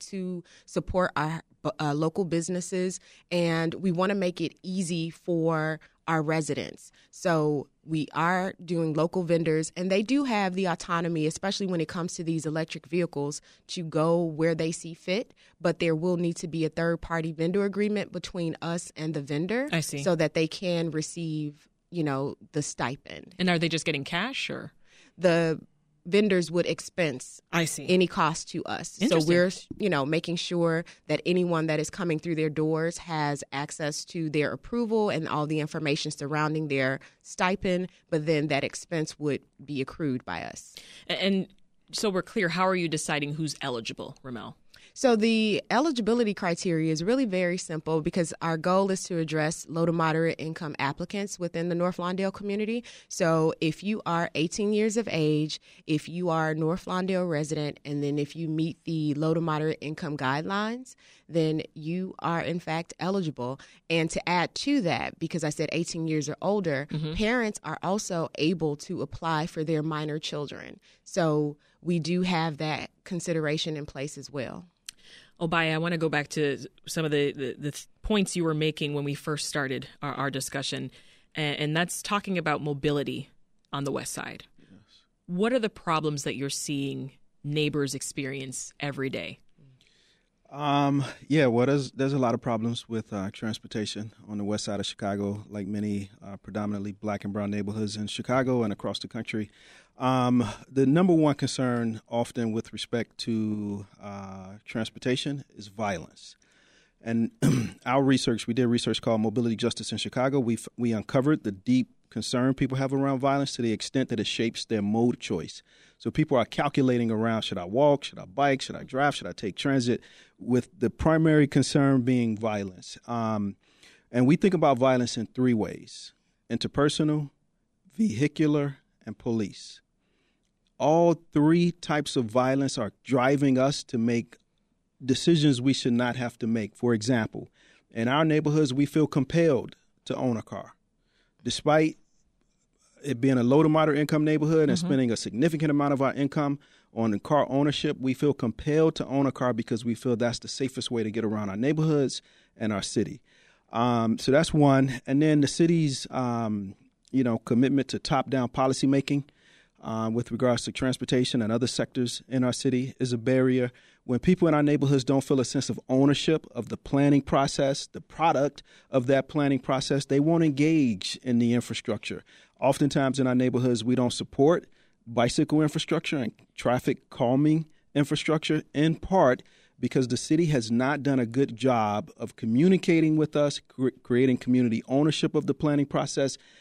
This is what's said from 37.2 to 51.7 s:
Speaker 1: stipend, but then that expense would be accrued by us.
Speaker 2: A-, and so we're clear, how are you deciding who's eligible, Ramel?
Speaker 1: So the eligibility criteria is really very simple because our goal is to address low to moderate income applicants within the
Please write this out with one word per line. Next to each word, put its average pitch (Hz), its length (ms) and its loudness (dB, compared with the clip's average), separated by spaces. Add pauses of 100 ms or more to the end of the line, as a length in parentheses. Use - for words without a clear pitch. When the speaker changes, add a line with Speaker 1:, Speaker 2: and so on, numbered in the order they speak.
Speaker 1:
stipend, 185 640 -2 (220)
but 156 160 -2
then 151 240 2
that 143 160 0
expense - 520 -6
would 143 260 -4 (200)
be 139 160 -8
accrued 139 460 -4
by 82 180 -6
us. - 320 -14 (340)
Speaker 2:
A-, 175 140 -2
and 190 240 2 (460)
so - 160 0
we're 185 120 0
clear, 185 280 -2
how 185 180 2
are 190 80 2
you 170 140 0
deciding 151 460 -4
who's 151 260 -4
eligible, 127 600 -8
Ramel? 127 340 -12 (380)
Speaker 1:
So 247 200 4
the 220 560 2
eligibility 233 640 0
criteria 170 560 -2
is 160 120 -2
really 254 220 0
very 185 320 -2
simple 160 440 -4
because 170 300 -2 (120)
our 165 140 0
goal 190 340 2
is 190 140 -2
to 175 120 -4
address 156 500 -2
low 165 200 0
to 170 40 2
moderate 160 480 2
income 160 380 -8
applicants 175 640 -6
within 170 300 -4
the 175 40 -2